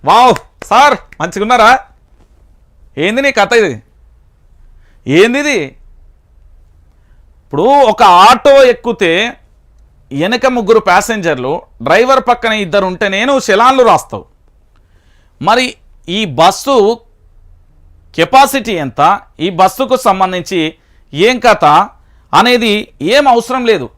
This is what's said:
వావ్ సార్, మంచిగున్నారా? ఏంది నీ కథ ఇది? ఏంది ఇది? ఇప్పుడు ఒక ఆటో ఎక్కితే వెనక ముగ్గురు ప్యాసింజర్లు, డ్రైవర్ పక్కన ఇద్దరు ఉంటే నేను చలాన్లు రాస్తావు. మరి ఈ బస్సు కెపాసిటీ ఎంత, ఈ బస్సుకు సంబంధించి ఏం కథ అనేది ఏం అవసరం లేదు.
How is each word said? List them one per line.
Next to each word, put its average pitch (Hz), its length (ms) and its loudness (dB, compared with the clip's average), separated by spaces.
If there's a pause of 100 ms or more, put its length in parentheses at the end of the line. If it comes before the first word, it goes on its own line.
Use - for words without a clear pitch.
వావ్ 302 280 4 (320)
సార్, 254 260 2 (260)
మంచిగున్నారా? 214 520 0 (1300)
ఏంది 220 200 -2
నీ 277 140 0
కథ 202 220 0
ఇది? 165 140 -2 (1300)
ఏంది 220 360 2
ఇది? 277 160 -4 (1800)
ఇప్పుడు 156 240 -4 (240)
ఒక 214 120 -2 (260)
ఆటో 269 260 2 (160)
ఎక్కితే 233 400 -4 (1120)
వెనక 240 260 -4 (100)
ముగ్గురు 220 320 0
ప్యాసింజర్లు, 165 640 -2 (340)
డ్రైవర్ 254 440 2
పక్కన 233 240 -2 (100)
ఇద్దరు 190 280 -2
ఉంటే 196 240 -4
నేను 254 180 -2 (140)
చలాన్లు 247 420 2
రాస్తావు. 127 340 -2 (1160)
మరి 240 260 0 (420)
ఈ 202 140 -6 (180)
బస్సు 233 380 0 (1400)
కెపాసిటీ 233 600 0 (100)
ఎంత, 127 140 -8 (400)
ఈ 175 100 -4 (100)
బస్సుకు 233 380 -2 (100)
సంబంధించి 185 540 -4 (500)
ఏం 220 340 0
కథ 202 200 2 (680)
అనేది 226 420 2 (400)
ఏం 285 100 2 (120)
అవసరం 247 360 -4
లేదు. 151 260 -4